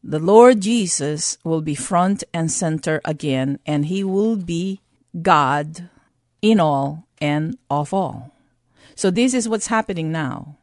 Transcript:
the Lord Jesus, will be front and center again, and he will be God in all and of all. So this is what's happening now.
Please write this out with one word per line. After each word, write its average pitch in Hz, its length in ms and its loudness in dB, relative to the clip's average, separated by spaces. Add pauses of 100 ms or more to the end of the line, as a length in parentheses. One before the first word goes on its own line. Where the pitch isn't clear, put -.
the 151 160 -4
Lord 220 400 8
Jesus, 175 800 -2
will 160 200 -2
be 156 120 -4
front 185 480 0 (100)
and 165 200 -2
center 160 520 -2
again, 139 640 -2
and 151 200 0
he 190 180 -2
will 202 320 0
be 180 440 -4 (400)
God 156 720 0 (500)
in 214 200 4
all 147 480 -2 (120)
and 151 360 -2 (140)
of 143 220 -2
all. 139 380 -6 (640)
So 190 160 0
this 247 240 2
is 233 140 -2
what's 220 200 -4
happening 180 440 -2
now. 151 500 -8